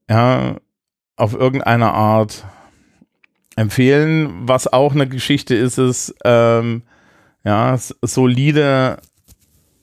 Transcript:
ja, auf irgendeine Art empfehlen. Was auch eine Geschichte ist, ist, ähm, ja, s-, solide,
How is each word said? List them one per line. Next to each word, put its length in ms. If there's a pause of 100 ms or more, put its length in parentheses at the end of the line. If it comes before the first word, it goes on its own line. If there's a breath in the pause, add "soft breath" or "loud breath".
ja, 480 (600)
auf 180
irgendeine 580
Art 520 (1120 loud breath)
empfehlen. 920
Was 240
auch 220
eine 140
Geschichte 460
ist, 240
ist, 360 (100)
ähm, 580 (640 soft breath)
ja, 300
s-, 280
solide, 960 (840)